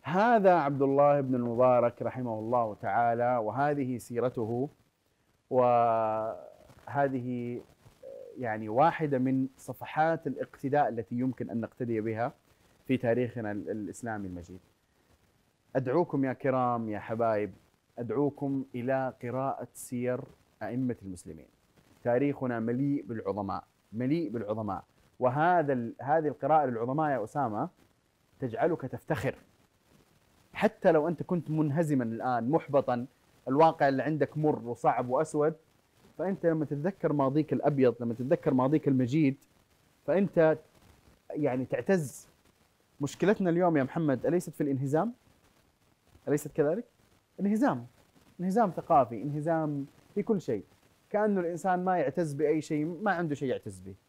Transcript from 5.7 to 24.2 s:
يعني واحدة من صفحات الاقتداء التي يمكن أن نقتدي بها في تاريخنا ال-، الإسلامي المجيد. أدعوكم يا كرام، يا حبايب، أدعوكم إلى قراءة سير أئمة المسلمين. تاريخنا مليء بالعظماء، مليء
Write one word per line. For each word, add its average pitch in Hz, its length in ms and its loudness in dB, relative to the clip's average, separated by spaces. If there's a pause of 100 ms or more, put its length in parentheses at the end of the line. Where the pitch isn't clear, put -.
يعني 110 320 -4
واحدة 143 480 2
من 131 300 0 (100)
صفحات 156 720 -4
الاقتداء 135 600 -2
التي 117 260 -6
يمكن 123 340 -4
أن 113 120 -4
نقتدي 113 400 -4
بها 113 320 -4 (540)
في 127 100 0
تاريخنا 117 540 -2
ال-، 101 180 -6
الإسلامي 104 580 -8
المجيد. 90 320 -14 (1160)
أدعوكم 135 500 0
يا 127 80 -2
كرام، 123 560 0
يا 104 100 -6
حبايب، 110 520 -2 (480)
أدعوكم 139 680 -2 (100)
إلى 131 380 -4 (100)
قراءة 127 500 -6
سير 123 480 -6 (420)
أئمة 120 380 -4
المسلمين. 85 460 -16 (560)
تاريخنا 123 560 0
مليء 135 480 -2
بالعظماء، 98 560 -6 (300)
مليء 131 360 -2